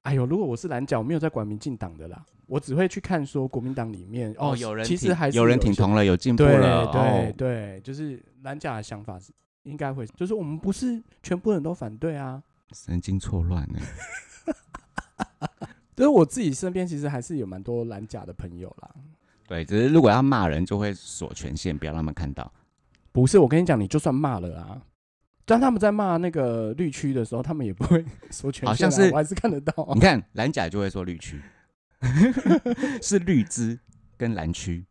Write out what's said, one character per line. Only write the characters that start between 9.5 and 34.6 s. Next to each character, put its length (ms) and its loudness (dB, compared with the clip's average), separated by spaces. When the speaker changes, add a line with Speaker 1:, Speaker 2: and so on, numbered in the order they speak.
Speaker 1:
应 140 -14
该 160 -6
会， 140 -8
就 180 -6
是 80 -2
我 80 -4
们 160 -6
不 140 -2
是 280 -2
全 160 -4
部 140 0
人 100 0
都 120 -4
反 240 -10
对 180 -4
啊。 260 -10
Speaker 2:
神 280 -6
经 200 -2
错 240 -2
乱 200 0
欸。 180 -8
Speaker 1:
<laughs> 220 -12
就 80 4
是 40 8
我 180 8
自 140 -8
己 140 0
身 180 -6
边 160 -4
其 100 -6
实 120 -4
还 120 -6
是 160 -8
有 80 -4
蛮 160 -12
多 240 -4
蓝 220 -10
甲 180 -14
的 60 -14
朋 260 -12
友 120 -14
啦。 140 -20
Speaker 2:
对， 180 -4
只 160 0
是 80 4
如 120 8
果 80 8
要 120 6
骂 260 4
人， 180 0
就 140 -4
会 140 -2
锁 400 -12
权 220 -10
限， 220 -6
不 80 -8
要 60 -6
让 80 -6
他 40 -4
们 100 -6
看 200 -6
到。 160 -12
Speaker 1:
不 140 4
是， 140 6
我 80 8
跟 120 4
你 60 2
讲， 140 2
你 80 -2
就 100 -2
算 160 0
骂 260 -2
了 220 -10
啊， 180 -16
当 160 4
他 120 4
们 80 0
在 120 4
骂 260 0
那 120 -2
个 440 -2
绿 180 -2
区 220 -4
的 120 0
时 100 -8
候， 60 -4
他 100 -6
们 140 -4
也 80 -4
不 120 -4
会 200 4
<laughs> 120 -20
锁 220 -8
权 100 -10
限 60 -2
啊， 20 2
Speaker 2:
好 60 2
像 160 4
是， 180 6
Speaker 1:
我 60 2
还 80 4
是 100 -4
看 160 -2
得 100 -2
到 260 -4
啊。 100 -4
Speaker 2:
你 40 6
看， 240 6
蓝 180 0
甲 180 -2
就 80 -4
会 100 0
说 160 -6
绿 140 -8
区。 240 -14
<laughs> 760 2
是 160 0
绿 260 4
枝 360 -4
跟 180 -2
蓝 180 -4
区。 380 -6